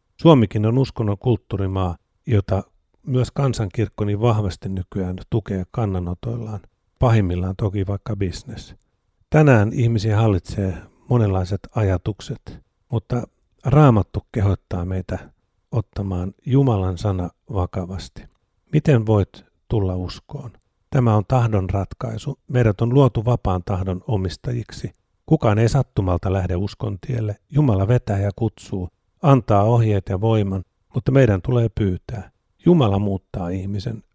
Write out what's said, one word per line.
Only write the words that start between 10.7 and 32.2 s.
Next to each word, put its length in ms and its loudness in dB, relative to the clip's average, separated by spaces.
monenlaiset 500 0
ajatukset, 840 -4
mutta 360 -4
Raamattu 540 4
kehottaa 540 -2
meitä 340 -6
ottamaan 600 -6
Jumalan 520 2
sana 320 -2
vakavasti. 720 -6
Miten 320 2
voit 400 0
tulla 280 -2
uskoon? 560 -12
Tämä 260 2
on 120 2
tahdon 420 0
ratkaisu. 800 -8
Meidät 340 0
on 120 0
luotu 320 2
vapaan 380 0
tahdon 440 -4
omistajiksi. 840 -6
Kukaan 340 2
ei 100 4
sattumalta 640 -2
lähde 220 -2
uskon 420 -6
tielle. 280 -6
Jumala 380 2
vetää 320 0
ja 160 -2
kutsuu, 540 -6
antaa 420 4
ohjeet 460 2
ja 120 -4
voiman, 420 0
mutta 180 -2
meidän 300 4
tulee 340 0
pyytää. 560 -4